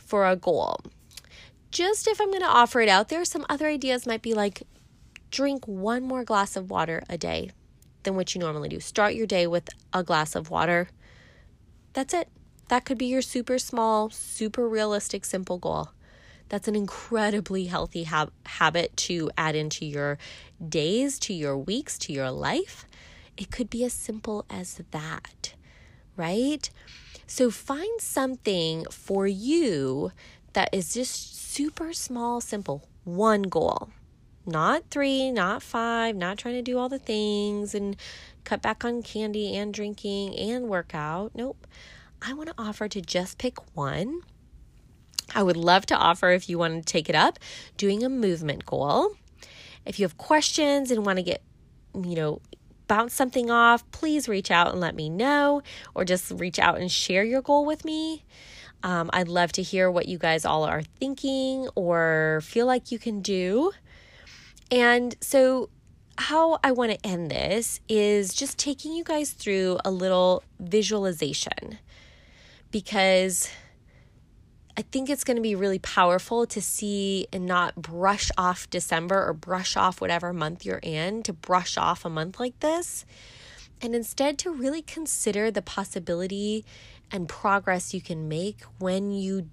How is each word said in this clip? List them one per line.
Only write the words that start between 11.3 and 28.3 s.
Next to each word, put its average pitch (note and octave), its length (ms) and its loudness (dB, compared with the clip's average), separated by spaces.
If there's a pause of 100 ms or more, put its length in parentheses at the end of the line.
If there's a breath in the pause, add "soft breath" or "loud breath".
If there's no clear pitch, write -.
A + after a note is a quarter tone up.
That's C4+ 200 -4
it. E4+ 140 -2 (400)
That B3 160 2
could C4 140 -4
be B3 80 -2
your B3+ 160 0
super B3 360 -2
small, A3 520 2
super - 580 -4
realistic, G#3+ 560 -2
simple F#3 340 -4
goal. D#3 340 -4 (580 loud breath)
That's G3+ 180 -6
an G#3 80 0
incredibly G#3 880 0
healthy E3+ 380 -4
hab-, D#3 300 0 (120)
habit E3 520 0
to E3 400 -2
add D#3+ 180 0
into D3+ 300 -4
your C#3+ 320 -4 (500 loud breath)
days, F3+ 520 0
to - 140 -4
your D3 240 -2
weeks, G3 420 -6
to - 120 -8
your C3+ 200 -2
life. D3 540 -4 (520 loud breath)
It - 140 -10
could A3+ 180 -6
be A#3+ 160 -2
as B3 80 -4
simple G#3+ 560 -8
as F#3 320 -12 (100)
that, - 600 -10 (640 soft breath)
right? A3+ 520 0 (560 loud breath)
So B3 240 2
find F4 520 -4
something F#3+ 880 -2